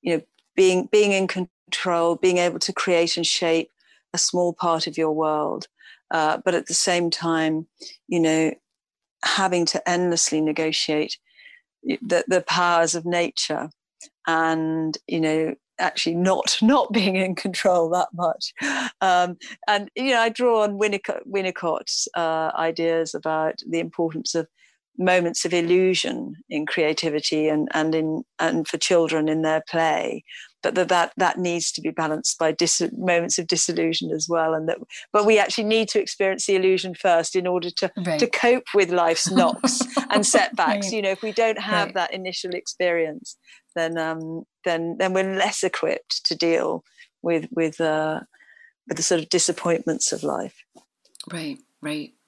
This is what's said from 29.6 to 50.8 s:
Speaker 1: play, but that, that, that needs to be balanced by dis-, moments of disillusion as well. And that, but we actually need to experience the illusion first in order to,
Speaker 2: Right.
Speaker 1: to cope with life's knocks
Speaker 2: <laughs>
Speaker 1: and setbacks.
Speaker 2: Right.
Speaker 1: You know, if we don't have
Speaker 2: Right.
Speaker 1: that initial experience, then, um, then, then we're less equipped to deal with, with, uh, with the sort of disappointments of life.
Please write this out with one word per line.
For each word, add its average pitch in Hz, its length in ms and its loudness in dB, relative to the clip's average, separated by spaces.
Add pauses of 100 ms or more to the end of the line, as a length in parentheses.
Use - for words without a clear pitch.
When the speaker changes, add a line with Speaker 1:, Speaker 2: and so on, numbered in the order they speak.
Speaker 1:
play, - 540 -2 (400)
but - 120 -2
that, 175 120 2
that, 170 300 2
that 180 200 2
needs 170 360 -2
to - 80 -8
be 160 80 -4
balanced 156 500 -4
by 160 140 2
dis-, 165 400 0
moments 170 440 0
of 170 80 -4
disillusion 165 640 0
as 156 180 -4
well. 160 240 0
And 160 160 -2
that, - 80 -2 (340)
but 208 140 2
we 220 120 6
actually 208 280 0
need 220 240 2
to 214 100 2
experience 190 460 -2
the 196 100 2
illusion 185 400 2
first 170 400 0
in 185 100 0
order 180 260 -2
to, - 260 -4
Speaker 2:
Right. 175 220 -2
Speaker 1:
to 240 80 4
cope 240 360 2 (100)
with 196 160 4
life's 170 400 2
knocks 190 520 0 (160)
Speaker 2:
<laughs> 269 120 -4
Speaker 1:
and 208 160 2
setbacks. 208 600 2
Speaker 2:
Right. 185 60 -6
Speaker 1:
You 220 80 -2
know, 196 100 0
if 190 100 -4
we 220 120 -6
don't 220 260 2
have 214 280 0
Speaker 2:
Right. 190 80 -10
Speaker 1:
that 180 180 -2
initial 185 420 -8
experience, 170 800 -2 (400)
then, 165 220 -2
um, 160 460 -6 (200)
then, 165 340 -2
then 185 160 0
we're 190 220 0
less 196 260 0
equipped - 680 -4
to 165 80 -2
deal 165 500 0 (360)
with, 165 300 -2
with, 165 300 -2
uh, 156 400 -2 (640)
with 156 80 -4
the 160 80 -4
sort 175 160 2
of 156 80 -8
disappointments - 840 -2
of 151 100 -8
life. - 320 -6 (760)